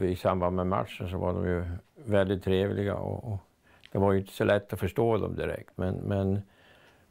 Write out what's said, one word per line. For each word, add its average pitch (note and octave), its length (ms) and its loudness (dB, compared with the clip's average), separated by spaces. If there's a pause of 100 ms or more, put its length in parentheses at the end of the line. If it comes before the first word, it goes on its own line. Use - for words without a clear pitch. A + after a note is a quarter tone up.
i F#2 160 2
samband F#2 400 2
med F2+ 100 0
matchen G2+ 420 -2
så F2+ 100 -4
var F2+ 140 0
de F#2 140 -2
ju F2 180 0 (300)
väldigt G2+ 500 0
trevliga G2 500 0
och, F#2+ 380 -6
och G2+ 60 -4 (540)
det - 60 0
var G2 140 6
ju G2 60 4
inte G2 140 -4
så - 120 -2
lätt G2+ 280 2
att G#2 80 -4
förstå A2+ 360 2
dem F2+ 180 -4
direkt. - 420 -6
Men, F#2 180 -2
men G2 480 0 (680)